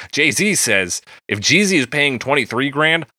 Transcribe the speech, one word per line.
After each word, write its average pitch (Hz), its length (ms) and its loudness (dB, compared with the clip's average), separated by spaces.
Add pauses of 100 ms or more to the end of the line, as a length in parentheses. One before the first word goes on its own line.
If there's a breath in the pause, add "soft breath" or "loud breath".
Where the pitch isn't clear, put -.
(120)
Jay-Z 156 440 0
says, 95 460 0 (260 loud breath)
"If 104 140 -4
Jeezy 185 380 2
is 123 80 0
paying 143 320 0
twenty-three 135 500 -2
grand, 156 380 0 (120)